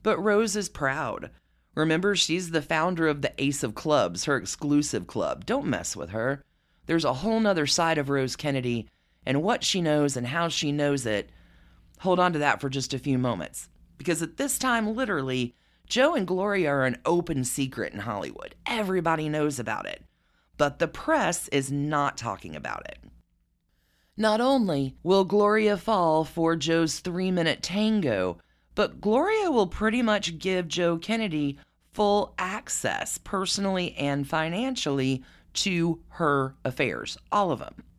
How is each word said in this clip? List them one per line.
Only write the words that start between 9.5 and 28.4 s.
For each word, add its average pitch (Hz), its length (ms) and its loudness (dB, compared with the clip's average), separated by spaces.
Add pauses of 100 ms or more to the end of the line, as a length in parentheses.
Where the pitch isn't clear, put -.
she 185 180 0
knows 147 340 2
and 120 120 -4
how 165 220 -2
she 151 220 -2
knows 143 340 0
it. 104 260 -2 (720)
Hold 180 180 2
on 180 140 4
to 151 60 0
that 143 220 2
for 139 80 -2
just 131 240 -4
a 131 60 -4
few 135 180 0
moments. 117 520 -4 (280)
Because 165 240 -2
at - 160 -6
this 277 220 -2
time, 226 360 0
literally, 135 600 -2 (320)
Joe 285 260 4
and 202 140 0
Gloria 185 420 0
are 139 160 2
an 123 200 0
open 165 380 0
secret 120 500 -4
in 107 60 -10
Hollywood. 101 540 -8 (140)
Everybody 170 640 0
knows 151 300 0
about 113 280 -6
it. - 160 -12 (540)
But 143 220 0
the 165 80 2
press 214 600 0
is 135 240 -2
not 143 460 -2
talking 92 380 -10
about 57 320 -10
it. - 120 -18 (1160)
Not 214 260 2
only 190 600 2
will 190 220 4
Gloria 208 540 4
fall 170 460 2
for 165 320 0
Joe's 160 440 0
three-minute 180 640 0
tango, 170 720 0 (380)